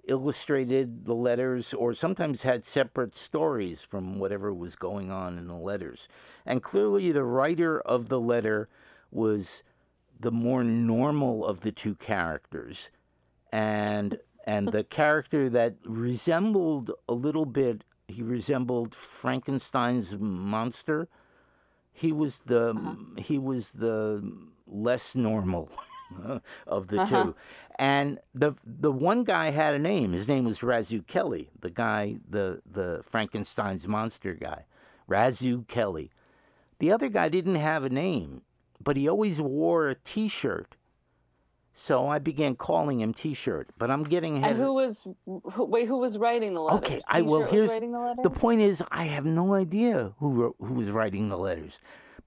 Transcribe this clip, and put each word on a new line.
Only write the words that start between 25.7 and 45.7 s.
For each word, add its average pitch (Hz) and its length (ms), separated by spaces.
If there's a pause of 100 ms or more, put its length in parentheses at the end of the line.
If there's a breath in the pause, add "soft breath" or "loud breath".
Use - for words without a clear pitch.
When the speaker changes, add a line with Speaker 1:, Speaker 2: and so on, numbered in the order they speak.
Speaker 1:
<laughs> 104 320 (260 loud breath)
of 98 200
the 104 140
Speaker 2:
Uh-huh. - 240
Speaker 1:
two. - 100 (420 loud breath)
And 139 420 (140)
the, 143 220 (100)
the 143 260
one 180 320
guy 160 280
had 151 220
a 143 60
name. 151 320
His 95 160
name 135 160
was 113 160
Razu 117 480
Kelly, 113 420 (100)
the 90 100
guy, 107 480 (100)
the, 95 380
the 87 380
Frankenstein's 101 840
monster 104 460
guy, 73 320 (420 soft breath)
Razu 120 600
Kelly. 95 440 (680 soft breath)
The 160 120
other 226 180
guy 180 200
didn't 180 260
have 156 300
a 135 40
name, 127 520 (420)
but 143 140
he 139 100
always 190 340
wore 156 480
a 131 60
T-shirt. - 800 (960)
So 131 380
I 147 100
began 143 360
calling 151 440
him 110 140
T-shirt, 117 640
but 120 120
I'm 143 140
getting 160 340
ahead 135 140
Speaker 2:
And 226 80
Speaker 1:
of 262 60
Speaker 2:
who 269 80
was, 262 340 (180)
who, 190 400
wait, 233 220